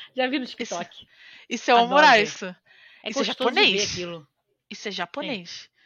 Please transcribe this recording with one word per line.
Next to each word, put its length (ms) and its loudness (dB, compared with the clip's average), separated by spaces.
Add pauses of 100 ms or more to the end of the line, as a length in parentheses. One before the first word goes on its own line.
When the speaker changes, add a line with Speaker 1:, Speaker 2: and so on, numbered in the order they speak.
(160)
Speaker 1:
Já 120 0
vi 120 -2
no 60 -4
Speaker 2:
Isso, 100 -16
Speaker 1:
TikTok. 520 -10 (420)
Speaker 2:
isso 220 -2
é 20 8
Speaker 1:
Adoro 120 6
Speaker 2:
omuraisu. 600 4
Speaker 1:
ver. 120 -14 (460)
É 60 -10
Speaker 2:
Isso 100 -6
é 60 0
Speaker 1:
gostoso 260 -2
de 40 -10
ver 100 4
Speaker 2:
japonês. 260 0
Speaker 1:
aquilo. 360 -10 (420)
Speaker 2:
Isso 180 -14
é 40 -8
Speaker 1:
Sim. 60 -10
Speaker 2:
japonês. 720 -10 (160)